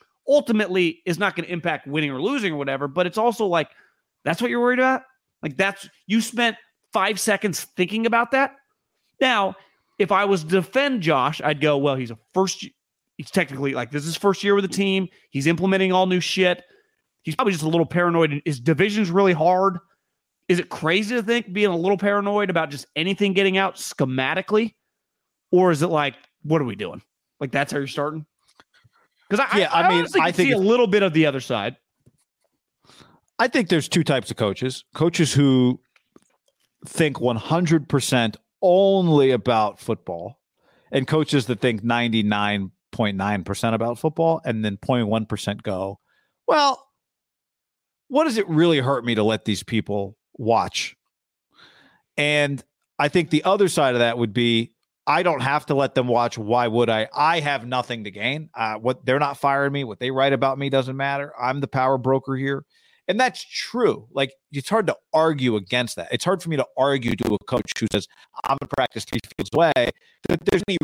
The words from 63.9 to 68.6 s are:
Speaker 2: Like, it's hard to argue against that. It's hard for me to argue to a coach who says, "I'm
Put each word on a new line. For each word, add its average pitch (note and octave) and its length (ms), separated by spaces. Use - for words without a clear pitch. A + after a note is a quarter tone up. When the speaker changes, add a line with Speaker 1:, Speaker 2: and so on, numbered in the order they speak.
Speaker 2:
Like, C#3 200
it's C#3+ 160
hard G#3+ 180
to - 100
argue C#3+ 440
against A#2 400
that. E2+ 160
It's B2 120
hard F3+ 160
for E3 100
me D#3 60
to B2+ 100
argue C3 380
to - 180
a G2 120
coach - 340
who A2 120
says, G2+ 140
"I'm - 160